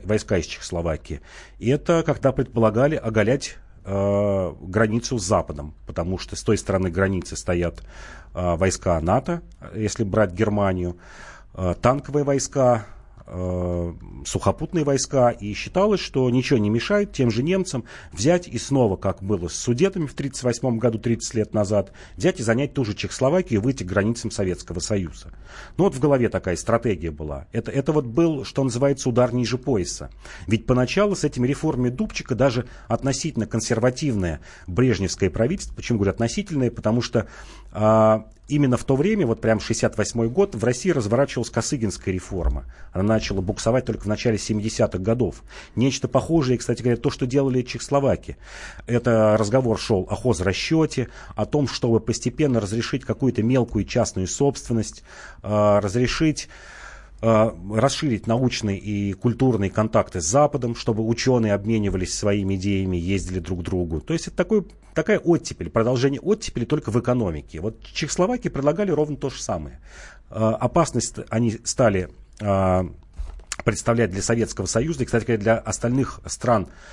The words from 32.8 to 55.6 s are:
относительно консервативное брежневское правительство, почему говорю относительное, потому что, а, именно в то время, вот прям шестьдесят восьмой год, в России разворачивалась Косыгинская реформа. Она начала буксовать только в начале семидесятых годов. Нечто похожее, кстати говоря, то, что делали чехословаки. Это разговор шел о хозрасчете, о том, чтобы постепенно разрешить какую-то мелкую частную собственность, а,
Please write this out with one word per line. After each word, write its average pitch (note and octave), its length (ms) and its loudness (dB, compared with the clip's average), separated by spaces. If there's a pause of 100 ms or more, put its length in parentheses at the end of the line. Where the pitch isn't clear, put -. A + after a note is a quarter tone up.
относительно B2+ 580 -2
консервативное A2 920 0 (280)
брежневское F#2+ 640 2
правительство, C3 460 -2
почему - 220 -2
говорю G2 160 2
относительное, B2+ 580 -2
потому A2+ 300 0
что, - 260 -2 (460)
а, A2 520 4 (220)
именно C#3+ 300 2
в - 80 -6
то C3+ 100 2
время, F3+ 320 2
вот A2+ 140 0
прям A2 180 4
шестьдесят - 380 0
восьмой A2+ 320 0
год, G3 260 2
в A2 80 -2
России B2+ 280 0
разворачивалась A#2+ 580 0
Косыгинская A2 640 -2
реформа. F2 500 -2 (300)
Она G#2 240 2
начала G2 240 -2
буксовать A2+ 440 0
только G#2+ 180 -6
в - 20 -10
начале G#2+ 320 0
семидесятых G#2+ 640 -2
годов. A2+ 420 0 (320)
Нечто C3 320 0
похожее, C3 500 2
кстати A2+ 240 -4
говоря, A#2+ 160 2
то, C3+ 120 0
что - 160 -2
делали B2+ 380 0
чехословаки. B2+ 720 -2 (480)
Это A2+ 520 4
разговор A2 420 2
шел - 300 0
о G2+ 60 -2
хозрасчете, A#2+ 920 0 (260)
о G#2+ 100 -2
том, D3 220 0
чтобы A2+ 320 2
постепенно B2 600 0
разрешить A2 440 -4
какую-то A#2 400 0
мелкую A#2 420 2
частную F#2+ 420 0
собственность, - 760 -2 (380)
а, G#2 400 4